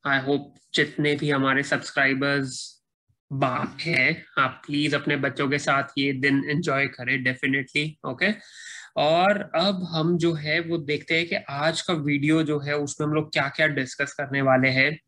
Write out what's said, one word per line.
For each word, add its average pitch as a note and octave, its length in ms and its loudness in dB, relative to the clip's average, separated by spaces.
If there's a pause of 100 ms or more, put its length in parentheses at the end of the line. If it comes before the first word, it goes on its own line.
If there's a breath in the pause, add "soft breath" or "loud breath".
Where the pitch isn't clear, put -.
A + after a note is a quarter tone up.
I C3 180 0
hope C#3 160 0 (320)
जितने D3 400 2
भी D3 160 -2
हमारे C3+ 320 2
subscribers C3+ 1200 -2 (500)
बाप C3+ 480 -2
हैं, C3 440 0 (140)
आप C3 280 0
please D3 280 0
अपने C#3+ 220 0
बच्चों C#3 320 -2
के C#3 100 0
साथ C#3 240 0 (160)
ये C#3 140 0
दिन C#3 360 2
enjoy C#3+ 380 0
करें, B2+ 380 -4
definitely, C3+ 640 -2 (220)
Okay? F3+ 220 0 (640 loud breath)
और F#3 580 2
अब F3+ 360 0
हम E3 280 2
जो E3+ 140 2
है D3+ 280 -2
वो E3 180 -4
देखते D3+ 380 -2
हैं E3 120 0
कि D#3+ 80 -2 (140)
आज D3+ 300 0
का F3+ 140 -2
video D3 480 2
जो D3+ 160 0
है D3 180 -2
उसमें D3 320 -2
हम D3+ 60 0
लोग D3+ 180 -2
क्या-क्या D3 340 0
discuss C3+ 460 -2
करने C#3 300 -2
वाले C3 260 6
हैं। C3+ 400 2